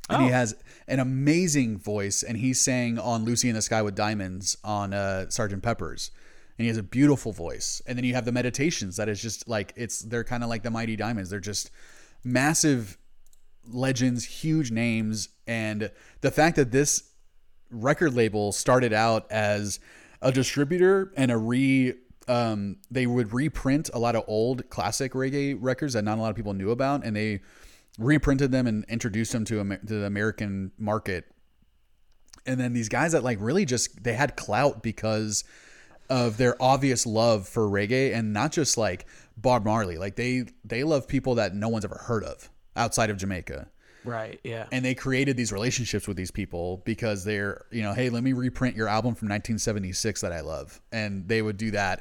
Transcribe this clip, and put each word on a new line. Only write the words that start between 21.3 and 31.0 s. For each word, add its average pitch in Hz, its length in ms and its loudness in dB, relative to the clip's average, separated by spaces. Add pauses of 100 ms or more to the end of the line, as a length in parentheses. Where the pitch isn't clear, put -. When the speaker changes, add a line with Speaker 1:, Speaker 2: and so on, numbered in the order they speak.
Speaker 1:
re-, 127 560 4 (360)
um, 107 480 0 (120)
they 127 160 0
would 120 280 0
reprint 139 600 0
a 123 60 -4
lot 117 160 2
of 110 100 2
old 117 440 0
classic 107 420 -2
reggae 135 480 0
records 127 340 0
that 107 120 0
not 107 120 0
a 113 40 -2
lot 110 80 0
of 101 80 -4
people 104 160 -4
knew 98 180 0
about, 135 320 0
and 110 100 -4
they 107 280 -2 (580)
reprinted 139 540 4
them 127 140 4
and 107 180 0
introduced 113 480 -2
them 113 100 -2
to 107 160 -2
Amer-, 98 200 -4
to 110 160 -8
the 104 100 -2
American 101 720 -2
market. 104 480 -2 (1200)